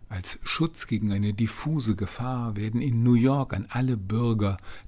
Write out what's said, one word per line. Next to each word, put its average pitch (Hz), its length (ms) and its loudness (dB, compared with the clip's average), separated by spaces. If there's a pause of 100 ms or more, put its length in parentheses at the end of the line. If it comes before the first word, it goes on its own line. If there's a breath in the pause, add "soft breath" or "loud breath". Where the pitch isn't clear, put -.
Als - 360 -8
Schutz - 440 -2
gegen 104 260 0
eine 104 200 0
diffuse 113 640 0
Gefahr 117 600 -4
werden 110 240 -2
in 123 200 2
New 123 140 8
York 135 380 4
an 101 160 -4
alle 127 280 0
Bürger 104 600 0 (300 loud breath)